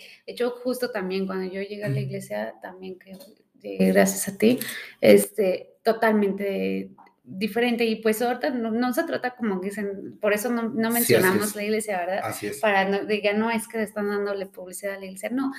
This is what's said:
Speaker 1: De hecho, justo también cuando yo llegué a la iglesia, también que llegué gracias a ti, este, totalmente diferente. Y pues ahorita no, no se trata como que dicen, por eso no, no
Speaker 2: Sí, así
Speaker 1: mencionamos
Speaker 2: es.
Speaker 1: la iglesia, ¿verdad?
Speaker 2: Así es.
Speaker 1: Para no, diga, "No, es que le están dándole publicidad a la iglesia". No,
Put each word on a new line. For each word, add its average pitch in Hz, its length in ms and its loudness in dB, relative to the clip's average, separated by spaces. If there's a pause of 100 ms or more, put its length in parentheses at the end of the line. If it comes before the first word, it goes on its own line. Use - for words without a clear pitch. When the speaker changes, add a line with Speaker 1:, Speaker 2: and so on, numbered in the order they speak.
(260)
Speaker 1:
De 190 80 -14
hecho, 240 180 -2
justo 247 400 -4
también 190 360 -4
cuando 185 240 -6
yo 196 100 -6
llegué 202 220 -10
a 208 60 -4
la 208 100 -2
iglesia, 202 640 -6
también 185 360 -14
que 190 200 -20 (440)
llegué 190 300 2
gracias - 420 2
a - 40 -12
ti, 240 200 6 (440)
este, 202 800 6
totalmente 196 1080 2 (320)
diferente. 233 640 0
Y 220 120 0
pues 220 240 0
ahorita 247 300 0
no, 226 200 -2
no 247 220 0
se 330 100 0
trata 254 320 -4
como 202 240 -2
que 190 100 -6
dicen, 202 520 -8
por 208 120 2
eso 208 160 0
no, 233 140 -2
no 226 280 0
Speaker 2:
Sí, 233 60 0
así 233 160 4
Speaker 1:
mencionamos 208 360 4
Speaker 2:
es. 208 60 -8
Speaker 1:
la 208 80 -6
iglesia, 214 360 -2
¿verdad? 180 240 -2
Speaker 2:
Así - 240 -6
es. 202 120 -8
Speaker 1:
Para 196 280 4
no, 196 180 0
diga, 208 280 0
"No, 220 180 0
es 220 160 -4
que 233 120 -8
le 220 40 0
están 208 260 -4
dándole 202 360 -4
publicidad 190 500 -10
a 190 40 -14
la 190 60 -12
iglesia". 190 240 -10
No, 269 300 -2